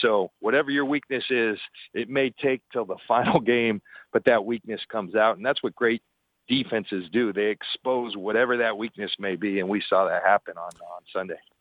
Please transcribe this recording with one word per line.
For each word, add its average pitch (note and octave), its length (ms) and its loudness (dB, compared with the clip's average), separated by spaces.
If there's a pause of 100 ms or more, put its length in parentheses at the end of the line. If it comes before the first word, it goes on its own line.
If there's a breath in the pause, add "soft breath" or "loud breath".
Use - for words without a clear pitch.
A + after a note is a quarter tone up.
so G#2 380 2
whatever C#3 320 0
your C#3+ 140 0
weakness C3+ 440 -4
is, A2+ 300 0 (340 loud breath)
it A2+ 160 -6
may C3+ 220 0
take C3 300 -2 (120)
till A#2 120 -2
the F#2 160 -6
<laughs> - 60 -14
final B2 320 4
game, A#2 420 2 (300 loud breath)
but A2 140 2
that G2+ 180 6
weakness A2 460 -6
comes G2 260 -6
out. A2 220 4
And G2+ 80 -10
that's C#3 180 0
what A#2 120 -4
great A#2 260 0 (500)
defenses A2 640 -2
do. A2+ 180 2
They G#2 160 0
expose A#2+ 680 -4
whatever A2+ 400 0
that A2+ 200 0
weakness G#2 400 -8
may G2 200 -4
be, G2 220 -2
and F#2 100 -2
we G2+ 180 0
saw F#2+ 200 4
that F2+ 160 0
happen F#2+ 340 2
on, E2+ 120 -12 (260)
on F2+ 60 -16 (120)
Sunday. F#2 240 -8 (240)